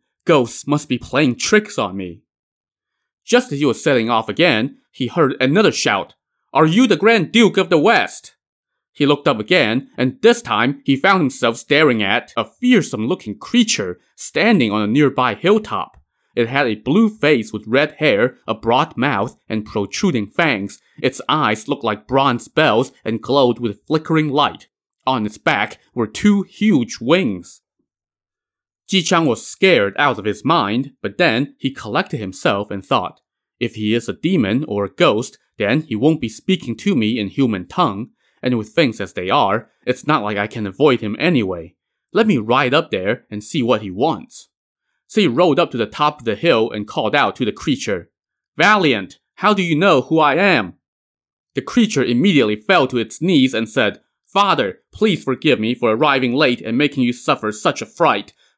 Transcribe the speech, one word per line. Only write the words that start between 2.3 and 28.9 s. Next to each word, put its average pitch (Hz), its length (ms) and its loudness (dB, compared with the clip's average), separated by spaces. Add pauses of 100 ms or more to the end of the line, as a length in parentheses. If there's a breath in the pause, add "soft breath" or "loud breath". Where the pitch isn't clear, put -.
Just 247 280 0
as 143 80 -6
he 147 60 0
was 117 180 0
setting 120 260 2
off 113 200 0
again, 131 480 0 (140)
he - 160 -6
heard 143 320 0
another 160 340 2
shout, 101 420 -2 (360)
"Are 156 140 4
you 196 220 4
the 196 100 2
Grand 202 340 2
Duke 208 260 4
of 175 120 0
the 175 80 4
West?" 151 580 0 (560)
He - 140 0
looked 143 220 2
up 127 120 0
again, 123 560 0
and 127 260 -2
this 233 200 4
time 120 440 0
he 139 100 2
found 185 260 2
himself 123 360 -2
staring 139 440 2
at 104 340 -2
a - 100 -2
fearsome-looking 180 920 -2
creature 156 600 -2 (160)
standing 156 560 0
on 107 100 -2
a 104 60 -2
nearby 123 480 0
hilltop. 190 600 -2 (380)
It 117 120 0
had 135 200 0
a 110 80 -2
blue 190 340 2
face 147 420 0
with 104 160 -10
red 143 260 0
hair, 123 440 0 (100)
a - 80 -2
broad 123 400 0
mouth, 117 400 -2 (140)
and 107 160 -4
protruding 110 640 -4
fangs. 110 520 -2 (220 loud breath)
Its 123 260 -2
eyes 120 400 0
looked 143 160 -6
like 107 240 -4
bronze 131 400 0
bells 131 440 2 (120 soft breath)
and 110 180 -4
glowed 127 380 2
with 117 260 -8
flickering 156 440 -2
light. 135 380 -2 (400)
On 127 180 -2
its - 140 -8
back 110 400 -2 (160)
were 117 120 -2
two 202 360 2
huge 185 580 0
wings. 117 600 -2 (1300)
Ji 190 140 2